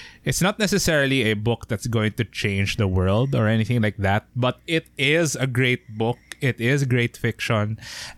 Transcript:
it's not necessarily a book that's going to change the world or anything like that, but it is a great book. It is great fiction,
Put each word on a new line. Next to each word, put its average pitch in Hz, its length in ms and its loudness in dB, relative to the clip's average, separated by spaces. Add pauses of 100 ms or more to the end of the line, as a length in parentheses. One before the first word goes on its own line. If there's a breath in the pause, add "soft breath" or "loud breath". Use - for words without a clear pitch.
(240 loud breath)
it's - 180 -2
not 202 160 0
necessarily 151 720 2
a 107 40 2
book 107 340 -2
that's - 200 -4
going 110 320 0
to 113 40 0
change 98 520 -2
the 101 100 2
world 95 480 2
or 110 140 2
anything 113 340 2
like 107 160 -2
that, 98 280 0 (100)
but 123 300 -2
it 165 200 -2 (100)
is 151 380 2
a 131 120 -2
great 123 500 0
book. 113 220 -2 (240)
It 123 180 -2
is 135 300 2
great 120 260 0
fiction, 110 640 -2 (400 loud breath)